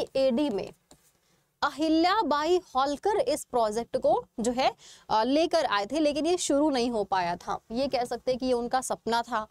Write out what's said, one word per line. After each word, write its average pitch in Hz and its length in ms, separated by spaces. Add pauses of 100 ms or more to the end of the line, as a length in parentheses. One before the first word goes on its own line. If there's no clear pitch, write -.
(180)
एडी 269 320
में 196 200 (920)
अहिल्याबाई 320 1040
होलकर 285 520
इस 285 260
प्रोजेक्ट 226 520
को 339 260 (160)
जो 233 120
है, 269 200 (380)
अ, 220 140
लेकर 311 440
आए 202 180
थे, 269 140
लेकिन 294 260
ये 349 140
शुरू 302 300
नहीं 254 220
हो 214 140
पाया 175 320
था। - 220 (120)
ये 262 160
कह 247 180
सकते 240 260
हैं 254 80
कि 262 60
ये 254 80
उनका 240 300
सपना 226 400
था 220 280